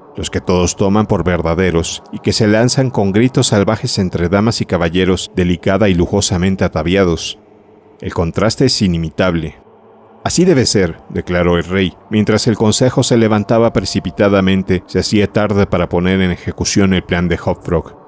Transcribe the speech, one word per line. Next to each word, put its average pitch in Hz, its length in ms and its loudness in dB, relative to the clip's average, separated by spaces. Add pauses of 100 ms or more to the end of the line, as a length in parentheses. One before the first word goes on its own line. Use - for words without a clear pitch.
(160)
los 90 140 -8
que 92 100 -4
todos 90 360 0
toman 104 280 2
por 95 200 -2
verdaderos, 82 880 -2
y 104 100 -14
que 107 120 -2
se 107 160 2
lanzan 123 400 2
con 101 240 -2
gritos 123 360 2
salvajes 107 500 0
entre 87 320 -2
damas 104 320 0
y - 20 -2
caballeros 90 720 0
delicada 95 540 0
y 92 40 2
lujosamente 95 720 0
ataviados. 85 720 0 (640)
El - 140 -10
contraste 92 500 -2
es - 160 0
inimitable». 85 760 -2 (680)
«Así - 200 2
debe 139 220 4
ser», 92 420 0
declaró 87 500 0
el 82 60 -2
rey, 92 300 -2 (140)
mientras 107 380 0
el 113 80 2
consejo 123 480 0
se 123 140 2
levantaba 113 560 2
precipitadamente, 95 1120 0
se 92 140 -2
hacía 101 260 0
tarde 101 400 0
para 87 220 -2
poner 92 320 0
en 92 100 0
ejecución 92 640 -2
el 87 80 0
plan 87 240 -2
de 82 180 -2
Hopfrock. - 520 -4 (120)